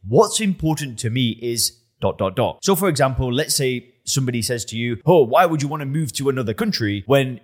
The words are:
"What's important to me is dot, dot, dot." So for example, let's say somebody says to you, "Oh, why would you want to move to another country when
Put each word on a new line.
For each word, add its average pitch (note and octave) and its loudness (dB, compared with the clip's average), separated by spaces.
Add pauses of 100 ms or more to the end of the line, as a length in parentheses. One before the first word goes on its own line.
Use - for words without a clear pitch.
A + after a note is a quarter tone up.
"What's G3+ 4
important D#3 -2
to A#2 -4
me A#2+ 0
is A#2 -4 (200)
dot, - -2
dot, F#2+ -2
dot." G#2+ -2
So F#3+ 4
for F#3 -2
example, C3 0
let's D3 -2
say B2+ -4 (100)
somebody B2 -2
says A#2+ -4
to A2 -10
you, A#2+ -2
"Oh, D#3+ 8
why D3 4
would D#3+ 0
you C#3+ -2
want D3+ -6
to C#3 -8
move D3 -4
to C#3 -2
another B2+ -2
country G2+ -2
when C3 2